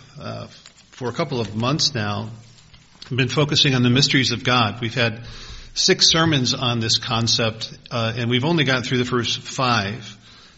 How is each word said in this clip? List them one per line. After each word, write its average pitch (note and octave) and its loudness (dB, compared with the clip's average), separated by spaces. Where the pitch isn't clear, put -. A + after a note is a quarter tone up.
uh, A2 -12
for B2 -6
a A#2 -6
couple D3 -2
of G#2+ -6
months B2+ 0
now, G#2 -2
been B2+ 2
focusing D3 2
on B2 4
the B2 6
mysteries C3 4
of A2 -6
God. A#2 2
We've A#2 -6
had A#2 0
six - 2
sermons D#3 2
on A#2+ 0
this A2+ 0
concept, A2+ -2
uh, A2+ -2
and A#2+ -2
we've B2 2
only E3 2
gotten B2+ 0
through B2+ 0
the B2 2
first A#2+ -2
five. A#2+ -2